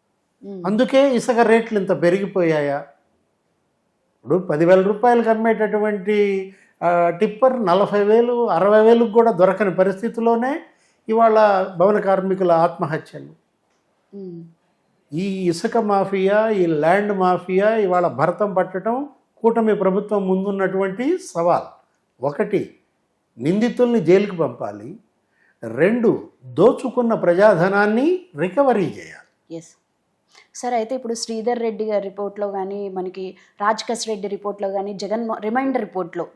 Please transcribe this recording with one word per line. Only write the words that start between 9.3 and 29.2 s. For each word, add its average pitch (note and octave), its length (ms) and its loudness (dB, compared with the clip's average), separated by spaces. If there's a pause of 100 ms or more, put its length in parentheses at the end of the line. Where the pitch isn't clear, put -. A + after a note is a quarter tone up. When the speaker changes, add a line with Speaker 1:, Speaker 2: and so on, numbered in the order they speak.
Speaker 2:
దొరకని F#3 440 2
పరిస్థితిలోనే A#3 840 0 (480)
ఇవాళ G#3+ 580 4 (120)
భవన G3+ 220 4
కార్మికుల F#3+ 520 0
ఆత్మహత్యలు. D#3+ 800 -2 (840)
Speaker 1:
Hmm. F3+ 260 -14 (720)
Speaker 2:
ఈ F#3+ 360 -4
ఇసుక A3 300 -2
మాఫియా, G3+ 680 0
ఈ G3 180 2
ల్యాండ్ E3+ 460 0
మాఫియా F#3 640 0
ఇవాళ F3+ 300 2
భరతం F3 480 -2
పట్టడం G3 540 -4 (340)
కూటమి A3+ 320 2
ప్రభుత్వం G3 540 0
ముందున్నటువంటి G3 880 -2
సవాల్. E3+ 500 -2 (560)
ఒకటి, C#3+ 500 -4 (640)
నిందితుల్ని A3+ 600 0
జైలుకు F3+ 360 2
పంపాలి. A#2+ 600 -6 (640)
రెండు, D#3+ 680 0 (160)
దోచుకున్న A3+ 720 0
ప్రజాధనాన్ని G3+ 1080 2 (180)
రికవరీ G#3 460 0
చేయాలి. - 720 -14